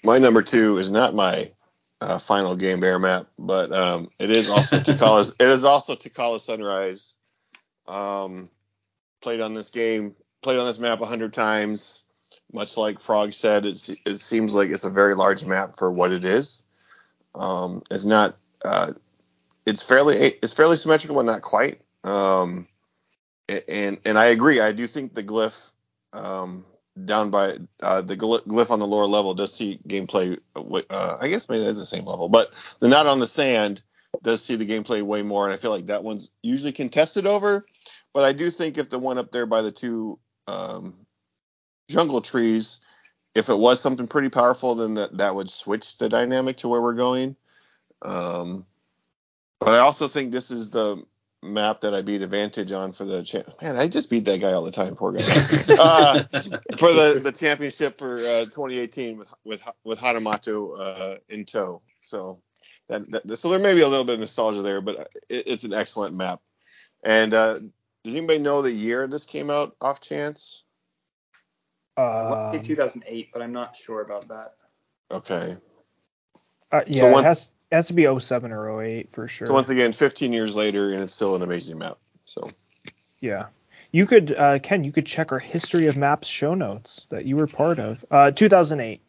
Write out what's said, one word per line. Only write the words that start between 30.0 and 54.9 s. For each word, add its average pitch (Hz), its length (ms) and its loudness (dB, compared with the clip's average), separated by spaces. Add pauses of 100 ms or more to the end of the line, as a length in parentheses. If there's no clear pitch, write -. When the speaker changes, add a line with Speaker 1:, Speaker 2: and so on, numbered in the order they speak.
Speaker 1:
uh, - 60 -12
w-, - 260 -6
uh, 92 320 -6
I 139 80 -4
guess 208 220 -6
maybe 110 140 -2
that's 107 120 -4
the 101 80 -12
same 92 220 -10
level, 90 240 -6
but 113 200 4 (300)
the 120 80 4
Not 147 180 6
on 139 140 2
the 117 60 0
Sand 110 560 0 (400)
does 113 200 0
see 123 140 -4
the 110 100 -4
gameplay 107 360 -4
way 104 180 -4
more, 101 240 -2
and 98 80 -2
I 98 60 -6
feel 113 120 -4
like 92 160 -4
that 101 160 -4
one's 107 280 -12 (100)
usually 135 320 -4
contested 180 540 -2
over. 202 360 0 (520)
But 139 100 4
I 135 80 4
do 165 180 -2
think 160 280 -6
if 135 100 -4
the 127 100 -6
one 127 200 -4
up 117 140 -8
there 123 120 -2
by 113 160 0
the 107 100 -4
two, 110 480 -8 (280)
um, 92 480 -10 (920)
jungle 156 320 0
trees, 113 600 -2 (540)
if 110 140 0
it 107 100 2
was 120 220 6
something 127 280 -2
pretty 139 200 -2
powerful, 123 460 0
then 110 200 -4
that, 104 220 -6
that 95 180 0
would 95 140 -6
switch - 480 -8
the 117 140 -2
dynamic 127 480 0
to 120 100 -6
where 120 140 0
we're 120 100 0
going. 127 420 -2 (680)
Um, 90 640 -8 (920)
but 110 120 2
I 117 80 8
also 143 280 4
think 135 240 -4
this 127 200 -6
is 113 180 -8
the 107 340 -2 (400)
map 107 380 -2
that 104 140 -2
I 98 80 -2
beat 101 180 -4
Advantage 98 520 -4
on 95 200 -6
for 98 140 -12
the 92 160 -6
cha-, - 220 -8 (180)
man, 147 140 -6
I 143 120 2
just 175 220 -4
beat 113 160 0
that 95 140 2
guy 98 120 0
all 85 120 0
the 92 60 -6
time, 92 260 -4